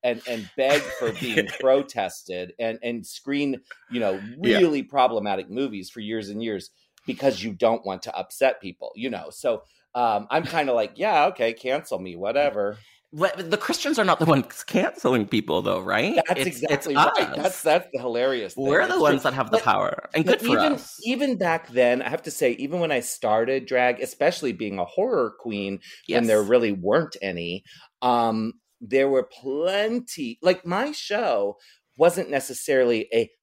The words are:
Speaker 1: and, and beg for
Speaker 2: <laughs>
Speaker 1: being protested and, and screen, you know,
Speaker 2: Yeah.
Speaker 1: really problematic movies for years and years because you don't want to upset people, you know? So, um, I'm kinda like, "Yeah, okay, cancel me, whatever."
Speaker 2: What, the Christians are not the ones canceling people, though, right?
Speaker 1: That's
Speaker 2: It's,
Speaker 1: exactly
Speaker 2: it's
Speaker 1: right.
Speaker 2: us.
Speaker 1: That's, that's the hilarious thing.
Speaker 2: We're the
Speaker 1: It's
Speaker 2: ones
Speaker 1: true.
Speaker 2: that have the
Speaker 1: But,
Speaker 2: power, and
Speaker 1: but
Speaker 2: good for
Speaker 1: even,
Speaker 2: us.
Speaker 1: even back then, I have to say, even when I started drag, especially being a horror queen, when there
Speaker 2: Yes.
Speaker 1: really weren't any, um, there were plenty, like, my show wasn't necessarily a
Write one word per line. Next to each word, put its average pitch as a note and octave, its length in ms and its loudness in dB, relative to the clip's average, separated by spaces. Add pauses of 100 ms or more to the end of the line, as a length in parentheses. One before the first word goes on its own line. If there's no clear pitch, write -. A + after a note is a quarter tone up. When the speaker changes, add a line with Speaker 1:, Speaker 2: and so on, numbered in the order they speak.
Speaker 1:
and, A#2 260 -2
and A2+ 300 -6
beg C#3+ 240 4
for A#2+ 300 -4
Speaker 2:
<laughs> F#2+ 100 -8
Speaker 1:
being A#2+ 240 0 (140)
protested G2 960 0
and, A2+ 240 -4
and A#2 240 -6
screen, C#3 560 -4 (300)
you A#2+ 80 -4
know, G2 200 0 (220)
Speaker 2:
Yeah. F3 180 4
Speaker 1:
really D3+ 220 4
problematic G#2+ 720 0
movies G#2+ 400 -6
for - 80 -16
years G#2+ 300 -6
and G#2 120 -8
years G#2+ 300 -6 (340)
because B2 380 -2
you A2 80 -6
don't A2 340 0
want F#2+ 180 -6
to - 140 -10
upset B2 440 -2
people, - 340 -12
you A#2+ 140 -6
know? E2 200 -10
So, - 340 -4 (300)
um, A2 380 0
I'm D#3+ 120 0
kinda D3+ 280 -2
like, A2+ 240 0
"Yeah, E3+ 320 2
okay, F3+ 240 0
cancel B2+ 480 -4
me, F#2 160 -10
whatever." G#2 640 -2 (340)
Speaker 2:
What, E3+ 400 -4
the G#3 60 0
Christians C#4+ 420 -2
are G#3 60 4
not F3 140 2
the D#3+ 60 2
ones C#3+ 380 2
canceling - 640 0
people, G2 340 0
though, F#2 200 0
right? G#2+ 340 0
Speaker 1:
That's - 240 2
Speaker 2:
It's, - 80 0
Speaker 1:
exactly C#3+ 480 -2
Speaker 2:
it's D3 100 6
Speaker 1:
right. F3+ 240 2
Speaker 2:
us. C3+ 60 -8
Speaker 1:
That's, E3 260 -4
that's E3 320 2
the C3 60 -4
hilarious A#2+ 560 -2
thing. C3+ 100 -4
Speaker 2:
We're C#3+ 220 4
the F4+ 60 0
Speaker 1:
It's F#4 80 2
Speaker 2:
ones C#3 200 4
Speaker 1:
true. - 80 -14
Speaker 2:
that B2+ 60 -4
have B2+ 160 -2
the A3+ 60 2
Speaker 1:
But, A3 80 0
Speaker 2:
power, G2+ 500 0
and D#3+ 100 2
Speaker 1:
but F#3 140 4
Speaker 2:
good A3+ 80 -4
for B3 100 4
Speaker 1:
even, D4 180 2
Speaker 2:
us. - 300 -14
Speaker 1:
even B3+ 320 0
back E3 300 0
then, B2 340 4
I - 80 -4
have D3 140 -6
to D#3 80 -10
say, B2+ 220 0
even C#3 260 -4
when E3 140 0
I B2 80 0
started A#2 640 0
drag, B2 340 2
especially C#3 540 0
being G2 260 -6
a F2 60 0
horror E3+ 540 -2
queen, G2 420 -6 (260)
when A#2+ 180 0
there G#2+ 140 6
Speaker 2:
Yes. G2+ 100 0
Speaker 1:
really A#2 220 4
weren't G#2 500 0
any, F2+ 440 -6 (360)
um, A#2 520 0 (280)
there C3+ 280 2
were C3 140 2
plenty, F3 1160 -4
like, - 240 2
my G#3 280 -2
show B2 640 -2 (380)
wasn't E3+ 360 4
necessarily B2+ 840 2
a A2+ 160 2 (140)